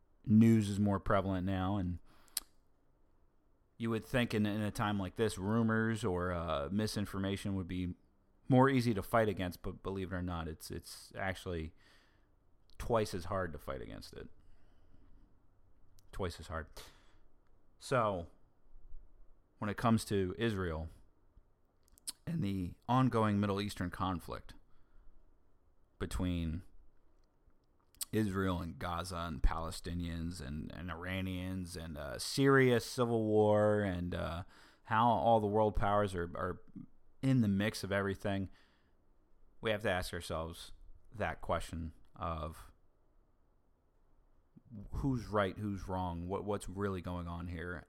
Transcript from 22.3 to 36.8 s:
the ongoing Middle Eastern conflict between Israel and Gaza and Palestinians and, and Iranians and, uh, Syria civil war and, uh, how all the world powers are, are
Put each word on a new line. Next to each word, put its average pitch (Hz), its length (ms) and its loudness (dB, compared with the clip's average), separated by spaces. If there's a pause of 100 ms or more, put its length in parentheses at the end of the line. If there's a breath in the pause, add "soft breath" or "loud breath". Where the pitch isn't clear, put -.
the 95 300 -2 (160)
ongoing 113 520 4
Middle 101 200 2
Eastern 101 280 -4
conflict 85 680 -6 (1400)
between 87 640 -2 (1500)
Israel 95 480 0
and 82 160 -8
Gaza 87 520 -4
and 69 120 -8
Palestinians 85 1040 -2
and, 71 320 -8
and 87 140 -10
Iranians 92 840 -6
and, 80 200 -10
uh, 71 220 -8
Syria 135 600 6
civil 117 440 0
war 107 560 6
and, 90 360 -2
uh, 82 260 -4 (420 soft breath)
how 113 220 4
all 113 320 6
the 107 80 2
world 107 300 4
powers 104 400 4
are, 85 180 -2
are 90 260 -4 (640)